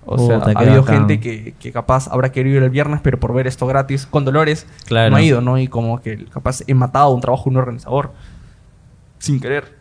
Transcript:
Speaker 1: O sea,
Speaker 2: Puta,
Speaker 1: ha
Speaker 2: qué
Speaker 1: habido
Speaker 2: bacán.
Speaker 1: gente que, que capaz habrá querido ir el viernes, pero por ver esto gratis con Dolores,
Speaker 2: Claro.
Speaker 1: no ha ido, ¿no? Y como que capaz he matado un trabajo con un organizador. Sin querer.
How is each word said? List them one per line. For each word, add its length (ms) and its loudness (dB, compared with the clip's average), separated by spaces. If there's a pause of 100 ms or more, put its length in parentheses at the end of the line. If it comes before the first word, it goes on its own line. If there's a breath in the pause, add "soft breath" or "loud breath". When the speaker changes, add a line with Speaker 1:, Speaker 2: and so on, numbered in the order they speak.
Speaker 1:
O 100 -2
sea, 200 2
Speaker 2:
Puta, 120 0
Speaker 1:
ha 40 2
Speaker 2:
qué 40 0 (100)
Speaker 1:
habido 140 8
Speaker 2:
bacán. 160 2
Speaker 1:
gente 200 2
que, 400 -10
que 140 -14
capaz 340 -2
habrá 240 -2
querido 260 0
ir 60 4
el 60 2
viernes, 340 -2
pero 160 0
por 140 -4
ver 120 0
esto 220 -4
gratis 380 -2
con 180 -2
Dolores, 420 0 (200 loud breath)
Speaker 2:
Claro. 260 2
Speaker 1:
no 60 6
ha 40 6
ido, 200 4
¿no? 160 0
Y 100 0
como 340 -4
que 240 -12
capaz 420 -6
he 60 0
matado 360 2
un 100 0
trabajo 260 -2
con 80 -2
un 60 0
organizador. 520 -6 (1080 loud breath)
Sin 220 -2
querer. 400 -6